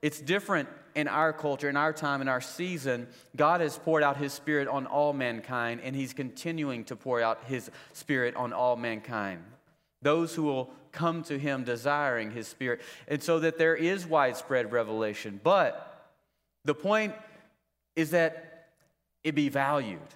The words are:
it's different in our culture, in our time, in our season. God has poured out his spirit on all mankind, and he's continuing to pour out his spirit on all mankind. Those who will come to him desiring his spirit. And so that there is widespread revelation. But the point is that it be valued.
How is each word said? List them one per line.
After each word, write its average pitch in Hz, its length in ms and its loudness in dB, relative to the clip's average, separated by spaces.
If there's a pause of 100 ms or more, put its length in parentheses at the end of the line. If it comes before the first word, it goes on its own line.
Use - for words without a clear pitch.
it's 147 200 -4
different 175 480 0 (260)
in 151 120 0
our 151 260 2
culture, 143 360 -2
in 139 80 0
our 156 160 4
time, 143 280 -2
in 135 60 -2
our 127 140 2
season. 135 680 -4 (280)
God 160 260 4
has 147 160 -2
poured 160 260 4
out 139 140 4
his 139 160 -2
spirit 143 340 0
on 131 180 -2
all 147 280 2
mankind, 120 720 -2
and 131 120 -6
he's 135 180 -4
continuing 139 720 -4
to 127 100 -10
pour 120 260 0
out 113 240 2
his 123 240 -6 (240)
spirit 123 420 0
on 120 180 -2
all 123 220 2
mankind. 107 680 -6 (580)
Those 160 340 2
who 160 80 -2
will 131 280 0 (200)
come 165 320 -2
to 147 140 -6
him 135 260 -2
desiring 120 680 0
his 113 160 -8
spirit. 123 340 -4 (260)
And 147 140 -2
so 165 180 2
that 160 180 0
there 160 180 6
is 175 320 0
widespread 127 640 2
revelation. 110 720 -2
But 175 420 4 (800)
the 147 80 2
point 208 400 0 (840)
is 160 160 0
that - 580 0 (540)
it 156 120 0
be 143 140 4
valued. 135 500 0 (160)